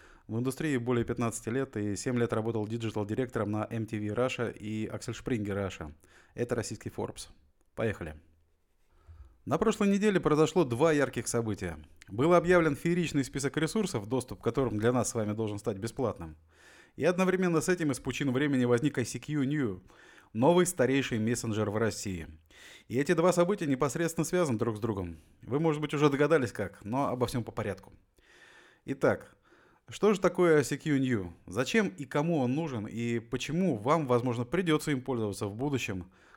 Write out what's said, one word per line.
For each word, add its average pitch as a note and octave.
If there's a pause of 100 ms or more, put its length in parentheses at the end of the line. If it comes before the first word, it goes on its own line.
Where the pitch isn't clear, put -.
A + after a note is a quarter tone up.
(260)
В G#2+
индустрии C3
более A#2+
пятнадцати A#2
лет C3
и G#2
семь B2
лет A#2+
работал A2
диджитал-директором A2
на G#2+
M A2+
T A2
V G#2
Russia A#2+
и G#2+
Axel A2
Springer G2+
Russia. D#2+ (420)
Это A#2+
российский A2
Forbes. - (480)
Поехали. F#2+ (1300)
На A#2+
прошлой G#3
неделе G3
произошло D3+
два C3+
ярких C3+
события. G2 (300)
Был C#3
объявлен E3+
фееричный E3
список C#3
ресурсов, D#3
доступ A#2+
к -
которым A#2
для A2+
нас B2
с -
вами G#2+
должен G#2+
стать G#2
бесплатным. F#2+ (600)
И B2
одновременно F3+
с E3+
этим E3
из B2+
пучин C#3
времени C3
возник B2
I A#2+
C -
Q D3
New, B2+ (520)
новый E3+
старейший B2+
мессенджер G#2+
в G#2
России. G2 (600)
И A2
эти D3
два E3
события F3
непосредственно D3+
связаны D#3
друг A2+
с G#2
другом. G2 (240)
Вы, C3
может D#3
быть, D3+
уже D3
догадались C#3+
как, -
но B2
обо B2
всем B2
по G#2+
порядку. - (920)
Итак, A#2+ (540)
что -
же F#3+
такое F3
I C#3+
C C#3+
Q C#3+
New? A2+ (140)
Зачем C3
и -
кому D3+
он B2
нужен? C3+
И A#2
почему C#3
вам, C#3+
возможно, B2
придется D#3+
им C3+
пользоваться A2
в G2+
будущем, A2+ (260)